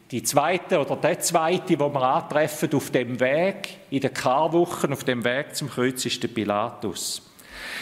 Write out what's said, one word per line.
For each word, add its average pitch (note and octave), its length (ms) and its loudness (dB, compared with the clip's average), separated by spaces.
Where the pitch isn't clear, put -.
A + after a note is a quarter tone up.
die A#2 140 -6
zweite E3+ 560 2
oder C#3 160 0
der D3+ 240 0
zweite, E3+ 600 4
wo D3 140 2
wir C3+ 80 0
antreffen D3+ 720 0
auf C#3 160 0
dem B2 300 0
Weg, E3 580 0
in C#3 80 0
den C3+ 140 0
Karwochen, D#3+ 800 2
auf C3 100 -6
dem A#2+ 200 0
Weg B2+ 320 -2
zum C#3 140 -6
Kreuz, B2+ 340 0
ist - 200 -4
der A#2 60 -4
Pilatus. G#2 920 -4